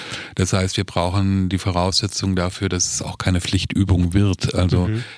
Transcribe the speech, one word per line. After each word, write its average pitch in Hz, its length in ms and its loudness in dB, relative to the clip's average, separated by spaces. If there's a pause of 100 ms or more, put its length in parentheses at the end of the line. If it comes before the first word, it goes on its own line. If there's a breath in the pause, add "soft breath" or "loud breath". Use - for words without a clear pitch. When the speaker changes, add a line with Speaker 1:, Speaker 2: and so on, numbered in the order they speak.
(360 loud breath)
Speaker 1:
Das 95 160 0
heißt, 95 260 0
wir 98 60 0
brauchen 95 640 0
die 95 80 0
Voraussetzung 95 800 0
dafür, 90 340 -2
dass 90 260 -2
es - 60 -4
auch - 160 -10
keine 90 220 2
Pflichtübung 90 760 2
wird. 98 420 2
Also, 90 320 4
Speaker 2:
Mhm. 110 160 -2 (140 loud breath)